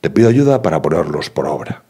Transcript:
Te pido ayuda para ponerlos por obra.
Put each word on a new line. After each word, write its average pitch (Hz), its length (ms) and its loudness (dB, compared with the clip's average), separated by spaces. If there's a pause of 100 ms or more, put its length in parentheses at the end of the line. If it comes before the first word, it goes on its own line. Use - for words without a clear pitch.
Te - 80 -2
pido 117 180 4
ayuda 131 340 4
para 80 200 0
ponerlos 76 480 -2
por 67 180 -4
obra. - 420 -8